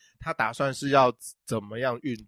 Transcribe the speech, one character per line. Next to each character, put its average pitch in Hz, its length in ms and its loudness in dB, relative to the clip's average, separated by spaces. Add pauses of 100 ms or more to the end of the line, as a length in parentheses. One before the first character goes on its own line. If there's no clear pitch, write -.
(200)
他 165 140 -8
打 113 180 -2
算 135 220 -2
是 139 160 -6
要 135 220 6 (340)
怎 110 180 -4
么 104 140 -10
样 123 240 -2
运 123 140 -4 (120)